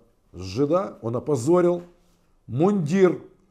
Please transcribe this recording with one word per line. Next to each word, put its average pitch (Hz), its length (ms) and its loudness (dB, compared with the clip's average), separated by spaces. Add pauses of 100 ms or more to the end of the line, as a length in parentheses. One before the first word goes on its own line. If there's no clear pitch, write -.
(320)
жида, 143 680 -2
он 117 140 -6
опозорил 175 680 0 (640)
мундир 165 760 2 (280)